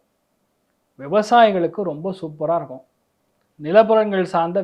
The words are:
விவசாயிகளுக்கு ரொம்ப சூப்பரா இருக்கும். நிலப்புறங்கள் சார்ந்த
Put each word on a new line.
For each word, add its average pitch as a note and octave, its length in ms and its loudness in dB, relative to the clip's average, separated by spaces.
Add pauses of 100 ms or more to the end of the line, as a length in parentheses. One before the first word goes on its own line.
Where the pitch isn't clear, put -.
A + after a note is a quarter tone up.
(1000)
விவசாயிகளுக்கு G3 920 2
ரொம்ப D#3 180 -8 (100)
சூப்பரா D#3 400 -6
இருக்கும். C3 260 -16 (720)
நிலப்புறங்கள் G3+ 760 2
சார்ந்த F3 280 0